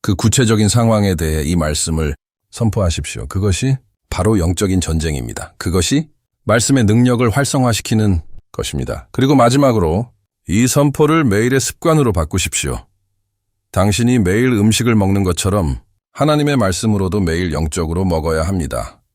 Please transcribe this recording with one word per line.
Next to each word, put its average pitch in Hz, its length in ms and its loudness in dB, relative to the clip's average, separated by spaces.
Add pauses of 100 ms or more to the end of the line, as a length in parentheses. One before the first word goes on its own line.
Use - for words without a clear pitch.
그 101 140 -2
구체적인 107 540 2
상황에 107 460 2
대해 78 280 -2
이 82 140 -2
말씀을 76 580 -2 (360)
선포하십시오. 90 760 -4
그것이 101 480 -2 (340)
바로 107 300 0
영적인 92 420 0
전쟁입니다. 76 760 -6
그것이 95 520 -2 (360)
말씀의 120 400 2
능력을 120 440 2
활성화시키는 110 920 0 (320)
것입니다. - 580 -8
그리고 135 240 2
마지막으로 120 760 2 (360)
이 110 200 2
선포를 147 580 2
매일의 120 340 2
습관으로 147 540 0
바꾸십시오. 80 720 -4 (840)
당신이 113 480 2
매일 110 340 2
음식을 110 420 2
먹는 98 280 2
것처럼 90 560 -2 (340)
하나님의 147 420 0
말씀으로도 101 640 0
매일 85 320 -2
영적으로 82 540 -2
먹어야 80 380 0
합니다. 69 580 -6 (140)